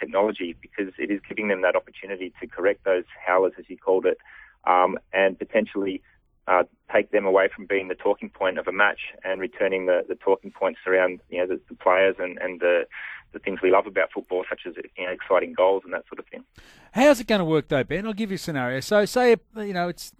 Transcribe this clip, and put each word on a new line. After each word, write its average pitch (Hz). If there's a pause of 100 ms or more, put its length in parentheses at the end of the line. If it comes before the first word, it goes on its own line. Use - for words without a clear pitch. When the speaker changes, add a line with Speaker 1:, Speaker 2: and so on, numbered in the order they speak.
Speaker 1:
technology 95
because 98
it 82
is 101
giving 107
them 95
that 90
opportunity 92
to -
correct 101
those 110 (180)
howlers, 92
as 85
you -
called 95
it, 90 (480)
um, 90 (140)
and 95
potentially, 98 (480)
uh, 90 (300)
take 104
them 101
away 95
from 98
being 95
the 90
talking 101
point 92
of 87
a 90
match 101 (240)
and 95
returning 95
the, 90
the 90
talking 98
points 92
around, 92 (100)
you 87
know, 92
the, 92
the 82
players 92
and, 90
and 87
the, 87 (500)
the -
things 95
we 92
love 98
about 95
football, 90
such -
as, 85 (220)
you 92
know, 90
exciting 90
goals 92
and 87
that -
sort -
of -
thing. - (480)
Speaker 2:
How's 269
it 240
gonna 202
work 156
though, 139
Ben? 170
I'll 220
give 202
you 190
a -
scenario. 131
So 208
say, 247 (220)
you 208
know, 175
it's -